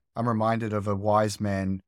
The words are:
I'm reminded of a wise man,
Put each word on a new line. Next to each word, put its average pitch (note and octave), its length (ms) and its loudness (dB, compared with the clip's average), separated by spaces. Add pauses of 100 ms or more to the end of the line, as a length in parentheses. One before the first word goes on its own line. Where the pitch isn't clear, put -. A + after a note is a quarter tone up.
(160)
I'm A#2+ 120 -2
reminded A2 460 0
of G2+ 140 -2
a G2+ 80 0
wise G#2 440 2
man, F#2+ 480 -2